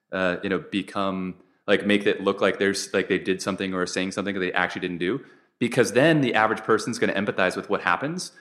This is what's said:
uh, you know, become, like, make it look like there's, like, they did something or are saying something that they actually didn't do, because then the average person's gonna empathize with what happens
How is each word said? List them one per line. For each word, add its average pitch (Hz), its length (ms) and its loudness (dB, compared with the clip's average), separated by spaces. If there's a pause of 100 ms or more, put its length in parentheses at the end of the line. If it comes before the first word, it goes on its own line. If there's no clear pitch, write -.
(120)
uh, 92 300 0
you 98 80 -4
know, 92 80 0
become, 95 800 -4 (300)
like, 98 200 4
make 104 200 4
it 101 160 0
look 98 200 2
like 95 160 2
there's, 98 340 0
like, 95 160 0
they 95 100 2
did 92 220 -2
something 95 320 -4
or 92 80 -2
are 90 60 0
saying 95 260 -4
something 98 220 -4
that 98 60 -4
they 90 120 -2
actually 90 300 -2
didn't 87 160 -4
do, 101 240 -2 (360)
because 117 340 2
then 151 280 4
the 123 140 0
average 110 300 2
person's 113 340 0
gonna 104 160 0
empathize 98 420 0
with 98 140 -6
what 95 100 0
happens 143 600 -2